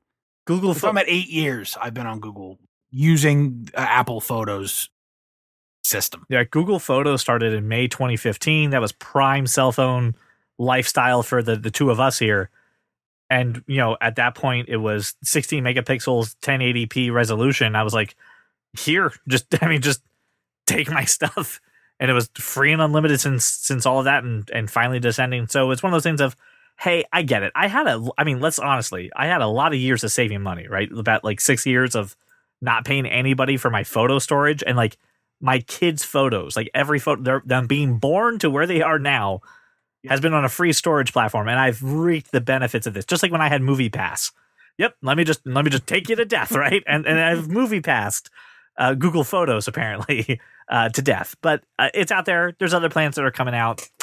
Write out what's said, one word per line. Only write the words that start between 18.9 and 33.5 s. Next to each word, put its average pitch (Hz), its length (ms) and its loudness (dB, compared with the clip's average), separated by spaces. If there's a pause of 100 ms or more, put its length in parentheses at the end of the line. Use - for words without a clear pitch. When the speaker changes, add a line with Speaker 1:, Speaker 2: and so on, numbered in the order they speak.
Speaker 1:
just, 131 260 0
<laughs> 160 80 0
I 165 60 2
mean, 151 140 2
just 139 200 0 (640)
take 160 240 0
my 143 140 0
stuff." - 560 -4 (400)
And 131 100 2
it 131 40 4
was 117 140 2 (100)
free 139 340 0
and 160 100 2
unlimited 151 380 2
since, 135 240 0
since - 420 -2
all 135 140 2
of 131 60 -4
that, 139 180 2
and, 110 280 -6
and 113 180 -4
finally 123 280 0
descending. 120 480 -2
So 131 240 0
it's 127 100 -2
one 185 120 0
of - 20 2
those 160 80 2
things 160 180 0
of, 135 140 2 (460)
hey, 170 320 2
I 175 100 2
get 117 220 0
it. 98 100 -4
I 185 140 0
had 269 180 0
a, 117 180 0 (140)
I 147 60 2
mean, 135 160 0
let's 156 180 0
honestly, 117 560 -2
I 135 120 -2
had 170 160 2
a 110 40 2
lot 135 260 2
of 139 60 -2
years 127 240 0
of 110 80 -4
saving 104 320 0
money, 90 240 -6
right? 101 240 -4
About, 110 320 0
like, 107 180 -4
six - 240 2
years 127 300 2
of 104 220 -4 (440)
not 117 240 0
paying 139 220 0
anybody 131 500 0